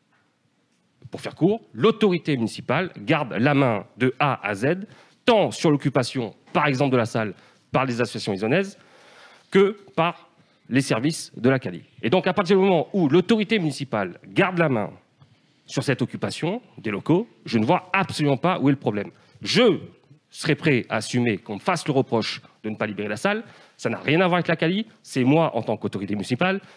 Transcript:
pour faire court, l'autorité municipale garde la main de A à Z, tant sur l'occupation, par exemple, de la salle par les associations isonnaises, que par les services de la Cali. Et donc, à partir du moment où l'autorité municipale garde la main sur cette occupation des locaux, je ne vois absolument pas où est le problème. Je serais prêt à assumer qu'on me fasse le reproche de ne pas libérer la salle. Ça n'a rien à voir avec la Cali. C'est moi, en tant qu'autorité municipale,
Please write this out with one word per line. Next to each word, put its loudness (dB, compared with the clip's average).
pour -12
faire -10
court, 2
l'autorité 2
municipale -2
garde 0
la 4
main 2
de 0
A 0
à -2
Z, -2
tant 4
sur 2
l'occupation, -2
par 2
exemple, 2
de 4
la 2
salle -4
par 2
les -2
associations -4
isonnaises, -2
que 4
par -2
les 2
services -2
de 2
la 4
Cali. -8
Et -2
donc, 2
à 2
partir 2
du 4
moment 2
où 2
l'autorité 2
municipale -4
garde 0
la 2
main -2
sur -6
cette -2
occupation -4
des -8
locaux, 0
je -2
ne 2
vois 0
absolument 0
pas 0
où 2
est 6
le 0
problème. -4
Je 2
serais -2
prêt 0
à -4
assumer -2
qu'on -10
me -8
fasse -2
le -2
reproche -2
de -6
ne -6
pas -2
libérer -8
la -6
salle. -2
Ça -6
n'a -6
rien 2
à 4
voir 0
avec 0
la 0
Cali. -2
C'est -2
moi, 4
en -4
tant -4
qu'autorité -6
municipale, -2